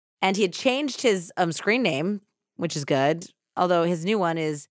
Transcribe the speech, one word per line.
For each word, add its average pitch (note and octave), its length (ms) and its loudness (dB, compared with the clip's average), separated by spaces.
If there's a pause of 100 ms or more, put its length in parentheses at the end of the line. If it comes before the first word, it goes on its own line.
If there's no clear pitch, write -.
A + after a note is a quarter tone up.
(220)
And F#3 140 2
he G#3+ 60 0
had F#3 100 2
changed C4+ 500 -2
his, F#3+ 360 0
um, E3 160 2
screen A#3 280 0
name, F3+ 380 0 (380)
which E3 180 -4
is D3 100 -4
good, D#3 400 2 (300)
although F3 280 2
his E3+ 220 0
new G#3+ 140 2
one E3 180 0
is D#3 340 -4